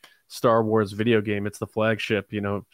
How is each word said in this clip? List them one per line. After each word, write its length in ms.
Star 340
Wars 300
video 260
game. 260
It's 140
the 80
flagship. 640
You 100
know, 320